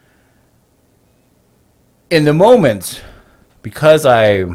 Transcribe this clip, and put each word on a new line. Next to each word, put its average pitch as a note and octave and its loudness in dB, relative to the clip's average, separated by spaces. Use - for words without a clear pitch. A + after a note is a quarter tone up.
In D#3+ 0
the D3 0
moment, D#3+ 0
because D3+ 0
I G#2+ 2